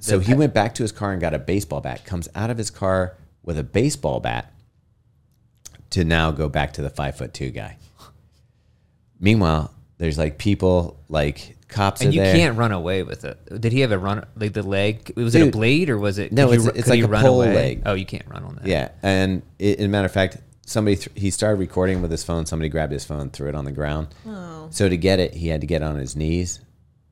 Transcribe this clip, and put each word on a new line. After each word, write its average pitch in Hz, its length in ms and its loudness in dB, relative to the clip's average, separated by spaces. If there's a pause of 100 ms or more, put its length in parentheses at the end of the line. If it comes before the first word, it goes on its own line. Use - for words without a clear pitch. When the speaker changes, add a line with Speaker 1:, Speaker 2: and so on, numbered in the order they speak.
Speaker 1:
so 104 160 2
he 101 140 2
Speaker 2:
pe- 127 60 6
Speaker 1:
went 147 160 4
back 110 200 2
to 123 80 -4
his 110 80 -4
car 101 200 -4
and 90 100 -4
got 82 140 -2
a 71 40 -4
baseball 73 420 -4
bat, 65 240 -10
comes 87 280 -6
out 107 160 -4
of 120 80 -6
his 107 140 -6
car 92 440 -2 (280)
with 82 160 -6
a 73 40 -4
baseball 82 560 -2
bat 58 320 -6 (1400)
to 92 120 2
now 80 280 2
go 76 180 -2
back 71 240 -2
to - 80 -10
the 69 80 -6
five-foot-two 69 640 -8
guy. - 260 -14 (1400)
Meanwhile, 85 520 2 (260)
there's, 80 200 -2
like, 78 200 -2
people, 92 680 0
like, 76 480 -4 (120)
cops 98 340 -2
Speaker 2:
And 139 80 4
Speaker 1:
are 143 40 4
Speaker 2:
you 165 80 2
Speaker 1:
there. 190 140 6
Speaker 2:
can't 156 220 4
run 117 140 2
away 92 320 -2
with - 220 -10
it. 90 360 -12
Did 113 100 0
he 127 100 2
have 127 100 2
a 101 60 2
run, 95 280 -4 (100)
like, 107 180 -4
the 104 100 -4
leg? 98 520 -2
Was 117 200 2
it 165 60 10
a - 40 8
Speaker 1:
Dude. 123 80 4
Speaker 2:
blade 139 360 2
or 117 80 0
was 101 200 -2
it, 101 140 -6
Speaker 1:
No, 131 160 6
Speaker 2:
could 120 60 6
you - 40 8
Speaker 1:
it's, 113 80 4
Speaker 2:
ru-, 120 80 2
Speaker 1:
it's 120 100 -2
Speaker 2:
could 127 60 4
Speaker 1:
like 120 100 6
Speaker 2:
you 113 60 4
Speaker 1:
a 107 40 2
Speaker 2:
run 107 140 4
Speaker 1:
pole 127 180 6
Speaker 2:
away? 117 140 4
Speaker 1:
leg. 127 300 0
Speaker 2:
Oh, 104 80 0
you 95 120 -2
can't - 220 -12
run - 160 -14
on 92 120 -14
that. - 120 -14
Speaker 1:
Yeah, 78 220 0 (120)
and 95 420 2 (160)
it, 101 200 2
as 104 60 0
a - 20 2
matter 101 180 2
of 92 60 -2
fact, 95 260 0 (280)
somebody 104 320 0
th-, - 180 -12
he 98 160 -2
started 107 280 0
recording 92 420 0
with 85 100 -4
his 80 120 -4
phone. 82 220 -4
Somebody 80 240 -4
grabbed 73 220 -2
his 71 140 -8
phone, 73 240 -8
threw 69 180 -8
it 73 80 -6
on 71 100 -6
the 71 60 -8
ground. 76 360 -4 (200)
Speaker 3:
Oh. 170 440 -14
Speaker 1:
So - 180 2
to 90 80 2
get 92 220 2
it, 85 160 -2
he 82 120 -6
had 78 140 -2
to 73 60 -6
get 80 160 -2
on 76 120 -4
his 69 200 -8
knees, 82 440 -2 (520)